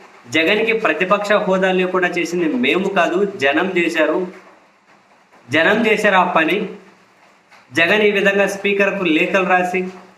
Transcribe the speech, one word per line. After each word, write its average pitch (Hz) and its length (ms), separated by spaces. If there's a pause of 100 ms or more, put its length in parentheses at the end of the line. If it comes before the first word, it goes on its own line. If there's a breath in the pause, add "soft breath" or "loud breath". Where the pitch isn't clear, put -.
(300)
"జగన్కి 208 440
ప్రతిపక్ష 196 580
హోదా 190 400
లేకుండా 180 360
చేసింది 170 460
మేము 156 340
కాదు, 185 480
జనం 156 420
చేశారు. 160 500 (1200)
జనం 190 380
చేశారు 208 280
ఆ 180 80
పని. 170 460 (1040)
జగన్ 180 280
ఈ 208 100
విధంగా 196 360
స్పీకర్కు 196 560
లేఖలు 175 420
రాసి 185 420 (300)